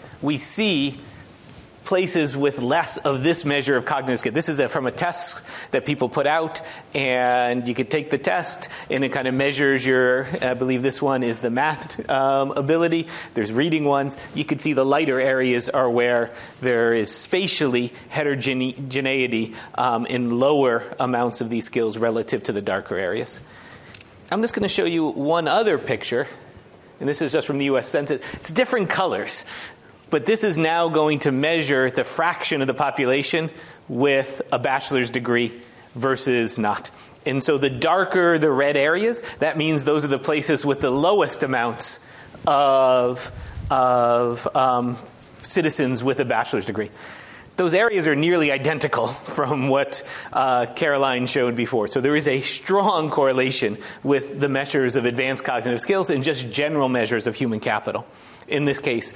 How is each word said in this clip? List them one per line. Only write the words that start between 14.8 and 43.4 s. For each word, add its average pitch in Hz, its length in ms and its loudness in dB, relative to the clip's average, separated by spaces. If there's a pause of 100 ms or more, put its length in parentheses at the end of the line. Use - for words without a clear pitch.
lighter 139 340 2
areas 127 520 2
are 131 180 2
where 120 420 2 (300)
there 117 320 2
is 110 180 0
spatially 135 840 0 (160)
heterogeneity, 131 1400 -2 (200)
um, 120 300 0
in 120 340 -2
lower 131 460 2 (160)
amounts 123 400 0
of 117 80 -6
these 113 160 -4
skills 113 320 -2
relative 113 460 -2
to 113 100 -4
the 101 80 -4
darker 98 380 -4
areas. 98 420 -4 (920)
I'm 208 120 -2
just 233 100 -2
gonna 202 160 -2
show 185 160 0
you 165 220 2
one 151 420 0
other 185 300 2
picture, 120 480 -2 (720)
and 135 80 -2
this 147 140 -2
is 135 100 0
just 151 140 0
from 143 100 -2
the 139 80 -2
U 135 140 2
S 123 100 -2
Census. 147 320 -2 (140)
It's - 160 -8
different 233 400 0
colors. 113 560 -2 (640)
But 143 140 0
this 220 180 2
is 185 140 2
now 165 320 2
going 151 300 2
to 139 140 0
measure 139 580 2
the 127 120 0
fraction 165 600 -2
of 135 40 0
the 135 60 2
population 139 800 0 (380)
with 135 520 2 (100)
a 135 80 0
bachelor's 131 520 0
degree 120 420 0 (380)
versus 123 640 0
not. 104 320 -2 (380)
And 135 180 -2
so 147 140 2
the 139 100 2
darker 170 680 2
the 156 120 4
red 143 280 2
areas, 202 440 2 (180)
that 151 180 2
means 151 260 0
those 147 220 2
are - 20 -2
the 135 100 2
places 151 460 0
with 139 160 0
the 135 100 2
lowest 160 520 2
amounts 120 560 -2 (480)
of, 131 840 4 (400)